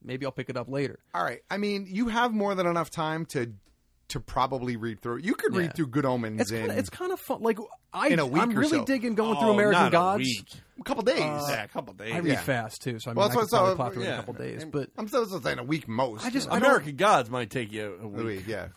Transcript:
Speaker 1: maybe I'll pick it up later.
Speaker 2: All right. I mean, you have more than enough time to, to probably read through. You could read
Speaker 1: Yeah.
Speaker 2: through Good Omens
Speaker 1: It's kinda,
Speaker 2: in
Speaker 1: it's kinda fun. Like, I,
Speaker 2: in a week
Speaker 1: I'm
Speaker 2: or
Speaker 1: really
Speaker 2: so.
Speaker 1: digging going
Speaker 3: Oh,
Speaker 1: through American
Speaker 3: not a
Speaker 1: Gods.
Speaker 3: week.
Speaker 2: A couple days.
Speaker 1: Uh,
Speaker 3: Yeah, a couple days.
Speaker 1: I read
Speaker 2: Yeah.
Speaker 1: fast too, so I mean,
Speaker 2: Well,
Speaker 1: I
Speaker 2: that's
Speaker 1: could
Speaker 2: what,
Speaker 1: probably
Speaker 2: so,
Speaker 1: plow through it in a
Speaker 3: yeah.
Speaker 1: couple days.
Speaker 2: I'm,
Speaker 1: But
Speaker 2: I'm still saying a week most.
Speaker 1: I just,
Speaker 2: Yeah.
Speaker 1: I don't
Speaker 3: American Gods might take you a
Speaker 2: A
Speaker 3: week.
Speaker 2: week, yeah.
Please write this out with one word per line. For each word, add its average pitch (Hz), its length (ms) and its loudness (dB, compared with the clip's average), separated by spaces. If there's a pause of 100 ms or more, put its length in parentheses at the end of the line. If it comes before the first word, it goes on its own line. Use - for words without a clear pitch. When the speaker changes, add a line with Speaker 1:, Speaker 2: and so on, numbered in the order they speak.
Speaker 1:
maybe 131 220 -6
I'll 131 60 -4
pick - 180 -6
it 127 80 -6
up 120 120 -6
later. 135 300 -2 (140)
Speaker 2:
All 175 100 0
right. 131 260 -4
I 190 80 -4
mean, 202 300 -2
you 202 200 0
have 233 260 2
more 202 220 2
than 185 100 2
enough 170 240 0
time 160 380 -2
to, 120 240 -2 (580)
to 139 100 -6
probably 127 580 -2
read 110 240 -6
through. 120 160 -4
You 180 180 -2
could 302 200 0
read 180 100 2
Speaker 1:
Yeah. 160 80 -4
Speaker 2:
through 156 140 -2
Good 135 180 0
Omens 113 360 0
Speaker 1:
It's - 100 -4
kinda, 113 220 -2
Speaker 2:
in - 60 -2
Speaker 1:
it's - 100 -2
kinda 359 280 -4
fun. - 240 -6
Like, 220 180 2 (340)
I, 220 160 2
Speaker 2:
in 175 100 4
a 147 60 2
week 139 180 2
Speaker 1:
I'm 240 120 2
Speaker 2:
or - 60 2
Speaker 1:
really 302 180 4
Speaker 2:
so. 233 60 -2
Speaker 1:
digging 240 300 0
going 220 220 2
Speaker 3:
Oh, - 20 0
Speaker 1:
through 220 140 6
American 202 280 6
Speaker 3:
not 139 60 6
a 123 40 0
Speaker 1:
Gods. 185 280 4
Speaker 3:
week. 123 280 -2 (320)
Speaker 2:
A - 40 -14
couple 254 200 -2
days. 277 180 4
Speaker 1:
Uh, 147 280 -2
Speaker 3:
Yeah, 113 140 -2
a - 40 -10
couple - 280 -8
days. 107 180 -8
Speaker 1:
I 175 60 -2
read 165 140 2
Speaker 2:
Yeah. 101 80 2
Speaker 1:
fast 117 400 -2
too, 120 180 -6
so 120 100 -10
I 117 40 -4
mean, 113 40 -4
Speaker 2:
Well, 196 80 4
Speaker 1:
I - 80 6
Speaker 2:
that's - 20 2
Speaker 1:
could 240 60 4
Speaker 2:
what, 214 80 0 (100)
Speaker 1:
probably 190 120 6
Speaker 2:
so, 185 40 0
Speaker 1:
plow 131 140 0
through - 120 -6
it 190 40 -4
in 180 40 -2
a 139 40 -2
Speaker 3:
yeah. - 40 -4
Speaker 1:
couple 117 180 -8
days. 123 280 -8
Speaker 2:
I'm, 160 80 -12
Speaker 1:
But 147 260 -4
Speaker 2:
I'm 214 100 -6
still 202 340 -2
saying 139 180 -2
a 120 40 -6
week 143 240 -2
most. 117 380 -2
Speaker 1:
I 247 60 -4
just, 262 160 -2
Speaker 2:
Yeah. - 80 -2
Speaker 1:
I 233 40 2
don't 269 100 6
Speaker 3:
American 151 260 2
Gods 156 340 4
might 123 220 -2
take 113 200 -4
you 107 300 -6
a 113 40 -10
Speaker 2:
A - 20 -8
Speaker 3:
week. 107 180 -6
Speaker 2:
week, 95 220 -6
yeah. 95 300 -4